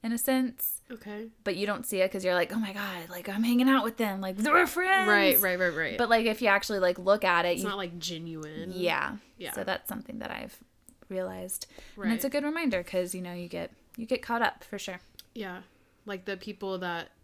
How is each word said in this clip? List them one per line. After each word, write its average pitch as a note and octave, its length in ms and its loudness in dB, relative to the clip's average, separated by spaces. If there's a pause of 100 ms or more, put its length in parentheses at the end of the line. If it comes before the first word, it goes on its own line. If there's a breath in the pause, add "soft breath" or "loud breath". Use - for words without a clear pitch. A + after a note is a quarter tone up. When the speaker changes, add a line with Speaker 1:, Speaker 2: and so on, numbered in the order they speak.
Speaker 1:
in A3+ 120 -4
a A#3 40 -2
sense. C4 720 0
Speaker 2:
Okay. A3 380 -12 (160)
Speaker 1:
But G3 140 0
you G3 100 0
don't G3+ 180 -4
see F#3+ 160 -2
it F#3+ 100 4
'cause F#3 120 -6
you're F3+ 120 2
like, F3 180 2
"Oh A3 60 0
my G3+ 140 -2
God, F#3+ 360 -8
like, F3+ 180 -10
I'm G3+ 160 0
hanging A#3+ 260 6
out C4+ 140 6
with A3+ 140 -4
them. G3 240 0
Like, F#3+ 160 -6
they're D4+ 300 6
friends." F#4 420 2
Speaker 2:
Right, G3+ 320 8
right, F#3 180 0
right, F3+ 160 2
right. D#3 220 -2
Speaker 1:
But, A#3 120 0
like, A3+ 160 6
if A3 160 0
you A#3+ 60 4
actually, G3+ 320 4
like, F3+ 180 4
look G3 280 4
at F3 200 4
it, F3 80 2
Speaker 2:
It's F3 100 -2
Speaker 1:
you G#3 40 -2
Speaker 2:
not, G3+ 100 -2
like, F3 220 -6
genuine. D#3+ 720 -8
Speaker 1:
Yeah. F3 440 -2 (200)
Speaker 2:
Yeah. E3 160 -10
Speaker 1:
So - 120 -6
that's - 240 -6
something - 300 -10
that - 120 -8
I've - 260 -12 (520)
realized. F#3 580 -8 (340 loud breath)
And A3 120 2
it's A3+ 100 -2
a C#4 40 -2
Speaker 2:
Right. B3+ 40 -2
Speaker 1:
good C#4+ 140 0
reminder D4 380 0
'cause, F3+ 300 -4
you F#3 80 -8
know, F3 120 -10
you F3 160 -10
get, E3+ 220 -8 (260)
you A3+ 80 -8
get B3 160 -2
caught A#3 200 -2
up - 220 0
for G3+ 160 -10
sure. F3+ 200 -10 (360)
Speaker 2:
Yeah. F#3+ 280 -10 (420)
Like, G3 200 -8
the G3 120 -6
people F#3+ 420 -6
that F3 300 -6 (140)